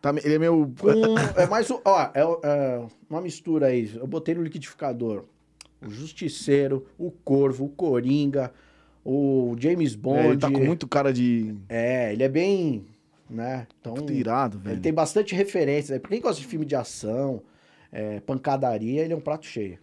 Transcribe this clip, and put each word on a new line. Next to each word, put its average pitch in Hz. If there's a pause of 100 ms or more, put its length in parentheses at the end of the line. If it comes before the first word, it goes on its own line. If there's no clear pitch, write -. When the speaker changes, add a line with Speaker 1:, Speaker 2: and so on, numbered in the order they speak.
Speaker 1:
Tá, 143 (100)
ele 151
é 156
meio 160
Speaker 2:
Com, 202 (480)
é 180
mais 226
o, 247
ó, 185 (100)
é, 139
é 147 (220)
uma 156
mistura 160
aí. 120
Eu 123
botei 160
no 170
liquidificador 120 (600)
o 110
Justiceiro, 139 (120)
o 170
Corvo, 135
o 143
Coringa, 139 (500)
o 131
James 151
Bond. 131
Speaker 1:
É, 151
ele 139
tá 139
com 139
muito 147
cara 139
de 120 (120)
Speaker 2:
É, 117
ele 117
é 135
bem, 165 (440)
né? 120 (120)
Então, 117
Speaker 1:
Puta, 143
irado, 120
Speaker 2:
ele 98
Speaker 1:
velho. 92
Speaker 2:
tem 156
bastante 180
referência. 147
Pra -
quem 226
gosta 165
de 131
filme 156
de 139
ação, 120 (500)
é, 107
pancadaria, 131
ele 165
é -
um 143
prato 151
cheio. 98